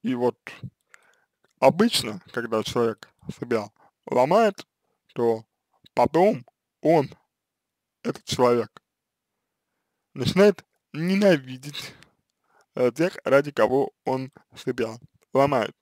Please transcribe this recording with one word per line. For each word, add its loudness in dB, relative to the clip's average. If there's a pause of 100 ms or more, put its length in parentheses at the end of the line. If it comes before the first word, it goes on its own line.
И -2
вот -2 (1200)
обычно, 0 (100)
когда -4
человек -4 (280)
себя -4 (360)
ломает, 2 (480)
то -2 (500)
потом 2 (360)
он, 2 (920)
этот -10
человек, 0 (1300)
начинает 2 (280)
ненавидеть, -2 (800)
э, 0
тех, -4
ради 2
кого 0 (120)
он -6 (240)
себя -6 (360)
ломает 2